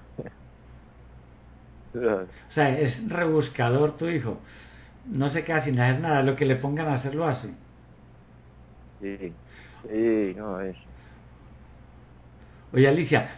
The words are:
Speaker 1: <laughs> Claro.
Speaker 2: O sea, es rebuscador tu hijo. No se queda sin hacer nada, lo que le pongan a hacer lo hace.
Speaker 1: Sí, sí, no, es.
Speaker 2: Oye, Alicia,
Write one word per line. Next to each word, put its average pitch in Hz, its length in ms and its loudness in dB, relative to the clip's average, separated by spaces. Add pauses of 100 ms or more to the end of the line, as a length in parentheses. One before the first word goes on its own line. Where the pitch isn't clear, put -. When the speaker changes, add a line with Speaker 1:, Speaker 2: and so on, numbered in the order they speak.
(180)
Speaker 1:
<laughs> - 160 -14 (1600)
Claro. 110 300 0
Speaker 2:
O - 280 -18
sea, 139 280 2
es 117 280 -2
rebuscador 147 880 2
tu 165 120 -4
hijo. 117 320 -4 (640)
No 143 240 -2
se 156 140 -2
queda 160 160 0
sin 135 200 0
hacer 127 220 4
nada, 151 220 2
lo 135 120 2
que 139 100 0
le 131 100 4
pongan 147 320 -2
a 147 60 0
hacer 131 200 -4
lo 160 140 -2
hace. 117 260 -4 (1500)
Speaker 1:
Sí, 98 320 -10 (580)
sí, 110 440 2
no, 101 260 -8
es. 95 160 -8 (1900)
Speaker 2:
Oye, 131 160 6
Alicia, 147 500 2